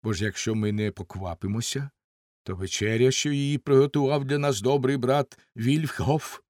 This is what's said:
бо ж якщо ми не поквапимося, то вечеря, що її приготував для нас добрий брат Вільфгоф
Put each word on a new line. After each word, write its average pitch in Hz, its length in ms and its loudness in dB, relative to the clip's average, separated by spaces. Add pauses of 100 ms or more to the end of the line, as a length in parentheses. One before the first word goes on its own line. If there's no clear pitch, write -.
бо 113 100 -2
ж 95 120 -2
якщо 110 300 -2
ми 107 180 0
не 107 180 0
поквапимося, 98 1000 -6 (520)
то 92 140 -8
вечеря, 110 540 2
що 147 200 -2
її 143 280 0
приготував 139 680 2
для 143 140 0
нас 143 220 0
добрий 131 360 2
брат 135 420 0 (180)
Вільфгоф 139 920 0